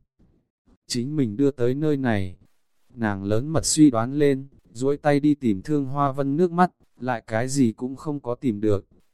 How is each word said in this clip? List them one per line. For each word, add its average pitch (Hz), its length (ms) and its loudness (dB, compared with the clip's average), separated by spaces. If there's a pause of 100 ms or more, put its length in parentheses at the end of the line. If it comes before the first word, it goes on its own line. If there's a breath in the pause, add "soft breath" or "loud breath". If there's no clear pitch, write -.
(880)
chính 127 300 -4
mình 113 200 -2
đưa 139 140 2
tới 123 240 0
nơi 151 220 0
này? 104 400 -2 (580)
Nàng 104 300 -4
lớn 107 240 0
mật 156 160 0
suy 151 260 6
đoán 117 240 -2
lên, 139 340 0 (240)
duỗi 135 240 -2
tay 143 240 2
đi 147 140 4
tìm 104 280 0
Thương 147 220 -2
Hoa 139 280 -2
Vân 139 240 -2
nước 175 160 2
mắt, 175 180 2 (300)
lại 123 260 -6
cái 113 220 -2
gì 131 240 2
cũng 127 240 -8
không 143 240 -8
có 120 140 -6
tìm 110 260 -4
được. 104 260 0 (280)